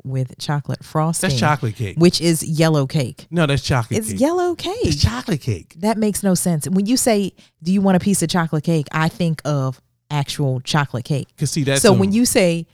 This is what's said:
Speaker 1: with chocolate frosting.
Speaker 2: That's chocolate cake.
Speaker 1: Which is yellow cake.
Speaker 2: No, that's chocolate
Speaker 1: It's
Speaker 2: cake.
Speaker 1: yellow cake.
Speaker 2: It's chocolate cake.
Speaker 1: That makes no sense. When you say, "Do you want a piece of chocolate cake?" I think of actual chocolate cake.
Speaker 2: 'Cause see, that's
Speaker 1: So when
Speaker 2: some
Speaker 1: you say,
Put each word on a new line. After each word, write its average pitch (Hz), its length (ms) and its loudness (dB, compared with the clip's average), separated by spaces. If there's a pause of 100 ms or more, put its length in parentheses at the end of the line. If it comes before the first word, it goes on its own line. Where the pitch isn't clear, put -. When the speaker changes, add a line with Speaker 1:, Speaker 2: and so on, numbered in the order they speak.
Speaker 1:
with 131 340 -4
chocolate 143 460 -6
frosting. 160 460 -2
Speaker 2:
That's 131 100 0
chocolate 135 360 0
cake. 98 220 -6
Speaker 1:
Which 170 240 4
is 165 220 0
yellow 156 440 0
cake. 143 420 -4
Speaker 2:
No, 165 160 2
that's 139 160 0
chocolate 131 380 0
Speaker 1:
It's 220 120 -8
Speaker 2:
cake. 190 80 -4
Speaker 1:
yellow 349 360 2
cake. 359 280 -8
Speaker 2:
It's 151 180 0
chocolate 220 400 0
cake. - 380 -8
Speaker 1:
That 208 180 0
makes 208 260 -2
no 190 100 2
sense. 170 340 0
When 190 180 0
you 240 120 2
say, 202 360 0 (300)
"Do 165 100 -2
you 196 80 2
want 190 160 4
a - 20 6
piece 196 240 0
of 160 60 -2
chocolate 165 340 -2
cake?" 165 300 0
I 160 160 0
think 165 360 -2
of 135 360 -2 (280)
actual 139 520 -2
chocolate 139 440 -2
cake. 131 220 -4 (100)
Speaker 2:
'Cause 143 140 -4
see, 156 120 -2
that's 139 180 0
Speaker 1:
So 214 120 6
when 190 160 4
Speaker 2:
some 196 80 0
Speaker 1:
you 240 80 4
say, 170 480 2